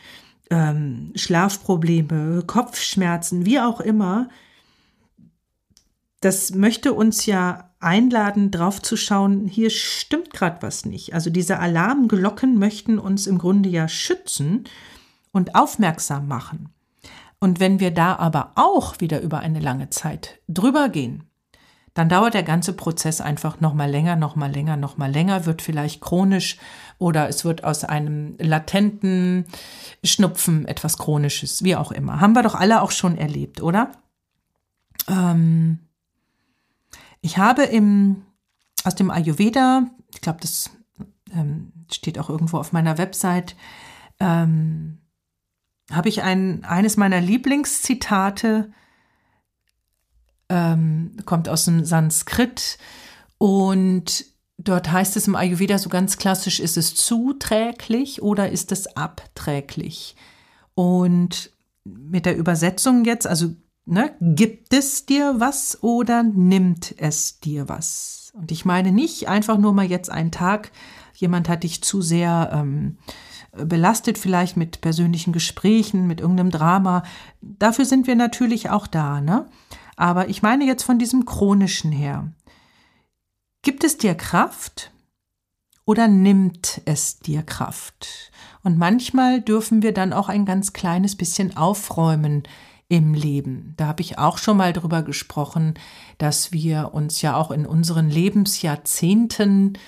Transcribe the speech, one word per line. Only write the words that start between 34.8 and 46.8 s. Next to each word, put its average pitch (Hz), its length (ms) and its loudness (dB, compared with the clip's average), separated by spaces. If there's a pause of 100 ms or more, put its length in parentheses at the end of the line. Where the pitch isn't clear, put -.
Ähm, 165 720 2 (1400)
ich - 180 -4
habe 247 260 4
im, 202 580 4 (600)
aus 185 100 0
dem 190 160 0
Ayurveda, 226 760 2 (280)
ich - 80 -20
glaub, 165 180 -6
das, - 300 -8 (640)
ähm, 156 380 -6 (200)
steht - 260 -8
auch 156 120 -8
irgendwo 160 260 -2
auf 151 160 -6
meiner 160 240 0
Website, 180 580 -4 (640)
ähm, 160 800 0 (920)
habe 165 180 0
ich 190 140 -2
ein, 185 420 -2
eines 208 320 0